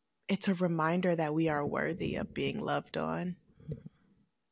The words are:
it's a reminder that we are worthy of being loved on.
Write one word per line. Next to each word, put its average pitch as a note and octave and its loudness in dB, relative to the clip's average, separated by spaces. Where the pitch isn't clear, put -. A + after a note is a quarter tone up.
it's G3+ 2
a F#3+ 2
reminder E3+ 2
that D#3 0
we D#3+ 4
are D3 2
worthy D3 -2
of - -4
being C#3 -2
loved D3 -2
on. E3 -2